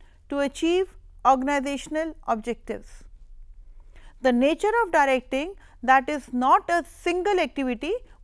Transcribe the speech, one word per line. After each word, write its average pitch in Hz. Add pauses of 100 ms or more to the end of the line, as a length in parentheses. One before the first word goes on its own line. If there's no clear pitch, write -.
(300)
to 285
achieve 330 (300)
organizational 285 (120)
objectives. 220 (1160)
The 254
nature 285 (120)
of 359
directing, 277 (280)
that 262
is 294
not 262
a 339
single 359
activity 277 (300)